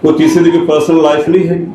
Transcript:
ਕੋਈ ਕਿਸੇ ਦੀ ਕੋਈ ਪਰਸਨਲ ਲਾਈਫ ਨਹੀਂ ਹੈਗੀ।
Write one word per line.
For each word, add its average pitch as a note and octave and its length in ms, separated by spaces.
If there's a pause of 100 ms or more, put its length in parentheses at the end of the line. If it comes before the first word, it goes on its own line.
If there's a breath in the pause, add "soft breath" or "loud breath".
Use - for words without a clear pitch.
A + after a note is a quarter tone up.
ਕੋਈ D#3 100
ਕਿਸੇ D#3+ 280
ਦੀ E3 100
ਕੋਈ E3+ 160
ਪਰਸਨਲ D3+ 360
ਲਾਈਫ D3+ 260
ਨਹੀਂ E3+ 200
ਹੈਗੀ। E3+ 260